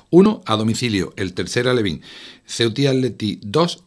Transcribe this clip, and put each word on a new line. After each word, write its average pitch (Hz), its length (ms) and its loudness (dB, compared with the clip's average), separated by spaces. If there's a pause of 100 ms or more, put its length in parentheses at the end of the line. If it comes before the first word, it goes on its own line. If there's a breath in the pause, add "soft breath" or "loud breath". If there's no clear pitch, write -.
Uno 202 380 6
a 110 100 0
domicilio, 110 600 -2
el 95 180 -6
tercer 104 340 -2
alevín. 107 320 0 (460 loud breath)
Ceutí 120 400 -2
Atleti 127 560 -2
dos, 151 440 -2